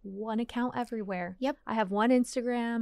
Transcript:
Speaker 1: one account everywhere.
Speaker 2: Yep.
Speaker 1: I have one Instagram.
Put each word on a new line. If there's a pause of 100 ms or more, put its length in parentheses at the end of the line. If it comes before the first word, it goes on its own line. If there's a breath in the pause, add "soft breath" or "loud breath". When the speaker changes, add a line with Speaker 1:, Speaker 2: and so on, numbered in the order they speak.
Speaker 1:
one
account
everywhere.
Speaker 2:
Yep. (100)
Speaker 1:
I
have
one
Instagram.